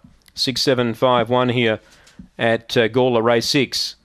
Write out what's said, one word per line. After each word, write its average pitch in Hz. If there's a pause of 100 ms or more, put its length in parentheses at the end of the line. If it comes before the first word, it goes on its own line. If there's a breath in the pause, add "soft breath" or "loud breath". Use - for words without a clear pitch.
(360)
Six -
seven 123
five 120
one 123
here 117 (580 loud breath)
at, 117
uh, 117
Gawler 123
Race 117
six. -